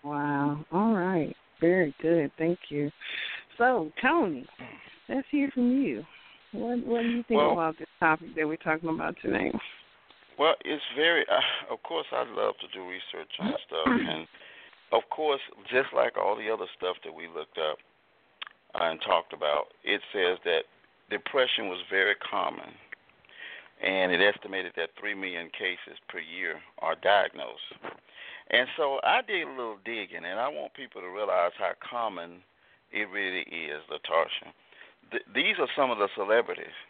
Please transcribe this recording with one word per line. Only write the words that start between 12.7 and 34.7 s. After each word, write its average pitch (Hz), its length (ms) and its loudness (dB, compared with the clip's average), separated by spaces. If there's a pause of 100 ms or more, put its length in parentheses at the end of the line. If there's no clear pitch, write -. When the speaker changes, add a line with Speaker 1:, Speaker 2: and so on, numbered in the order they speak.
Speaker 2:
do 92 140 -10
research 90 500 -12
on 226 220 -2
Speaker 1:
<clears throat> - 60 -18
Speaker 2:
stuff. 80 260 0 (160)
And, - 180 -6 (680)
of 113 100 4 (120)
course, 151 260 0 (300)
just 131 240 2
like 120 220 2
all 98 200 2
the 110 140 -4
other 101 160 -2 (100)
stuff 90 280 -2
that 80 100 -14
we 82 140 -12
looked 82 300 -10
up, 78 200 -2 (960)
uh, 85 100 2
and 80 180 0
talked 87 300 0
about, 76 340 0 (180)
it 101 160 0 (120)
says 90 320 2
that 85 180 2 (480)
depression 113 580 0
was 92 100 -6 (120)
very 98 240 4 (140)
common, - 440 -4 (1120)
and 95 300 2
it 87 80 4
estimated 95 560 2
that 82 120 -2 (100)
three 104 160 -4
million 90 360 -6
cases - 480 -6 (100)
per 92 100 -10
year 82 420 -6 (180)
are 80 240 0
diagnosed. 87 720 2 (760)
And 123 260 4
so 139 260 2
I 233 200 4
did 190 240 -2
a 139 40 -8
little 117 340 -8
digging, 98 400 -8
and 92 160 -6
I 131 80 0
want 151 260 -8
people 123 260 -14
to 90 80 -10
realize 92 500 2
how 90 220 0
common 92 640 -6 (480)
it 104 180 -2
really 92 400 -2
is, 78 400 -8
LaTarsha. - 640 0 (580)